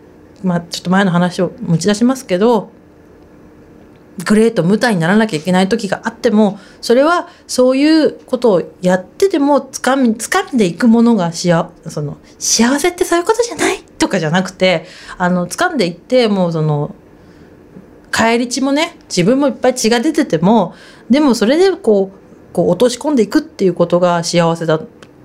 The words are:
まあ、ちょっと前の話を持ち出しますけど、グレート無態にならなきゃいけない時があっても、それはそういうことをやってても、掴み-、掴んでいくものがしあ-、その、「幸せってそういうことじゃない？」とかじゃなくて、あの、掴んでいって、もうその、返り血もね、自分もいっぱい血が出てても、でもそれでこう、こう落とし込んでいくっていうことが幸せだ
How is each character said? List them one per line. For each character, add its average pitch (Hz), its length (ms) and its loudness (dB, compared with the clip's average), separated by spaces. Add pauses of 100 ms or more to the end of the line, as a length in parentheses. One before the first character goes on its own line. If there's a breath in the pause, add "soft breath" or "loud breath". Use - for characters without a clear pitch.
(420)
ま 185 140 -2
あ、 170 60 -4
ち - 180 -12
ょ - 0 -
っ - 40 -12
と 180 60 -4
前 190 140 2
の 190 80 0
話 175 300 0
を 170 100 -2 (100)
持 170 160 0
ち 160 80 -6
出 208 100 2
し 220 100 0
ま 262 100 2
す 254 100 -12
け 180 120 -2
ど、 208 340 0 (1500)
グ 214 100 2
レ 220 120 4
ー 226 60 -2
ト 185 100 0
無 196 160 2
態 240 160 0
に 170 60 -2
な 160 60 0
ら 196 100 2
な 220 100 2
き 214 60 -8
ゃ 156 40 -2
い 147 40 -12
け 180 100 -4
な 185 100 2
い 190 60 2
時 214 220 -4
が - 160 -4
あ - 60 -6
っ - 40 -10
て - 160 0
も、 214 260 2 (220 loud breath)
そ - 160 0
れ 262 80 4
は 330 240 0 (180 loud breath)
そ 254 260 2
う 262 60 0
い 311 280 4
う - 200 -2
こ 262 120 -4
と 233 160 2
を 160 100 0 (180)
や 180 140 2
っ 185 80 -2
て - 240 -8
て 370 100 -2
も、 285 220 2
掴 277 380 -4
み-、 240 180 0
掴 381 380 -4
ん 277 40 -2
で 214 80 2
い 170 100 -2
く 247 120 0
も 233 140 4
の 233 140 4
が 170 180 -2
し 175 180 -2
あ-、 170 200 0 (160)
そ 160 140 -8
の、 143 140 -8 (240 loud breath)
「幸 247 400 0
せ 370 100 0
っ 349 40 -2
て 359 100 -4
そ 349 140 0
う - 20 0
い 349 40 -2
う - 20 -16
こ 453 80 2
と 453 100 0
じ 466 80 -8
ゃ 320 60 -12
な - 160 0
い？」 403 100 -10 (160)
と 220 80 2
か 208 120 -4
じ 165 60 -4
ゃ 156 40 -4
な 180 120 0
く 190 80 -6
て、 180 360 0 (320 loud breath)
あ 180 120 0
の、 180 160 0
掴 349 260 -2
ん 320 60 -6
で 190 100 0
い - 20 -6
っ 170 60 -8
て、 247 340 0
も 190 180 0
う 165 60 -4
そ 160 80 -2
の、 151 340 -2 (1160 loud breath)
返 226 260 0
り 240 100 -2
血 247 140 -8
も 269 100 -2
ね、 320 260 -2 (120)
自 175 160 0
分 262 160 2
も 294 60 2
い 262 40 0
っ - 40 -4
ぱ - 140 0
い 254 60 0
血 220 140 -2
が 240 100 2
出 302 140 0
て 311 120 0
て - 120 -2
も、 185 360 2 (360 loud breath)
で 254 100 4
も 277 160 2
そ 208 100 -2
れ 269 120 2
で 381 140 4
こ 196 420 0
う、 - 400 -20
こ 170 140 0
う - 20 2
落 175 100 0
と 247 100 2
し 240 80 -8
込 302 140 -4
ん 302 60 0
で 220 60 4
い - 40 -2
く 302 120 0
っ - 20 0
て - 240 -4
い - 20 4
う 175 60 0
こ 175 140 0
と 175 120 0
が 175 240 0
幸 170 320 0
せ 165 100 -8
だ 160 140 0 (440)